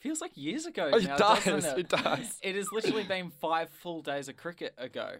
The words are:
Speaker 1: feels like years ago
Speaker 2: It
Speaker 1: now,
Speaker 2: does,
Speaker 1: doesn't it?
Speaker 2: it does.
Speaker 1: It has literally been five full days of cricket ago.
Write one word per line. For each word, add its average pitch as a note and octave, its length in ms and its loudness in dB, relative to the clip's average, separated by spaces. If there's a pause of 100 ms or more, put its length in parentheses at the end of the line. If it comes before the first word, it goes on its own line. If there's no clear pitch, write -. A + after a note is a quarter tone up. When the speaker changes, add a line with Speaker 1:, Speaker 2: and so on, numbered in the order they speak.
Speaker 1:
feels D4+ 200 -6
like F4+ 140 -8
years G3 320 -4
ago F#3+ 220 -2
Speaker 2:
It A3 160 6
Speaker 1:
now, C#3+ 120 0
Speaker 2:
does, G#3 280 6
Speaker 1:
doesn't D3+ 340 2
it? - 20 2
Speaker 2:
it E3+ 80 -6
does. - 540 0
Speaker 1:
It F#3+ 140 -4
has G3+ 160 -2
literally G#3+ 320 0
been F#3 260 -4
five D#3+ 400 0
full E3 320 -10
days C#3+ 260 -4
of B2+ 80 -12
cricket E3+ 420 -8
ago. A#2 400 -6